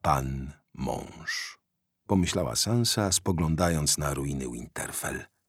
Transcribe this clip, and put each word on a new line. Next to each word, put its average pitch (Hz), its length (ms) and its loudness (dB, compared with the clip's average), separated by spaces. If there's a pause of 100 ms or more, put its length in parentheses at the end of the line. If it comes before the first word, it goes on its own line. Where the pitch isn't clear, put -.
pan 67 500 0 (220)
mąż", - 840 -6 (480)
pomyślała 87 500 2
Sansa, 113 560 2
spoglądając 82 880 2
na 71 160 -2
ruiny 69 380 -4
Winterfell. - 720 -8 (240)